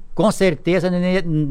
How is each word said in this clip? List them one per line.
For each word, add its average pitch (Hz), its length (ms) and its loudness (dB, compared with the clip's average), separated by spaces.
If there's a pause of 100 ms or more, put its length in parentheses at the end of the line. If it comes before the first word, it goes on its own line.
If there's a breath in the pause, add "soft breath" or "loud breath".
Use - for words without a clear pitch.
(140)
com 202 160 2
certeza, 180 580 0
né, 180 340 0 (280)